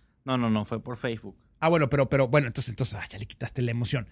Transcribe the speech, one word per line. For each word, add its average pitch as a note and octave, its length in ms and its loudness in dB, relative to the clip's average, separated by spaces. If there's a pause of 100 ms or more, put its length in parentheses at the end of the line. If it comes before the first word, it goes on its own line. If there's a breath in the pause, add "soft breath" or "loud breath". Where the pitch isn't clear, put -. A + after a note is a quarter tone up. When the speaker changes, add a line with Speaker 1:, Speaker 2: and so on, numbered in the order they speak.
(240)
Speaker 1:
No, C3 140 0
no, A#2+ 100 2
no, G#2+ 160 2
fue A2 160 -4
por B2 160 -8
Facebook. G#2+ 400 -6 (220)
Speaker 2:
Ah, D#3+ 100 2
bueno, D#3 220 4
pero, C#3 180 2
pero, C3+ 200 4
bueno, C#3+ 180 4
entonces, A#2+ 240 -4
entonces, A2+ 240 -4
ah, - 160 -8
ya - 80 -12
le G#2 80 -8
quitaste - 360 -6
la A#2 100 0
emoción. A#2+ 400 -2